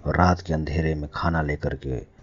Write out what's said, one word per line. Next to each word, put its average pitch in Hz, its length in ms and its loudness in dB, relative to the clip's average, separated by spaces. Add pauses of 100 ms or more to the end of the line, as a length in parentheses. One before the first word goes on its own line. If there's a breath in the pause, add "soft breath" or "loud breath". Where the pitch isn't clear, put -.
और 73 120 0
रात 90 240 4
के - 120 -4
अंधेरे 78 420 0
में 73 200 -6
खाना 170 260 0
लेकर 147 340 -2
के 131 220 -6 (260)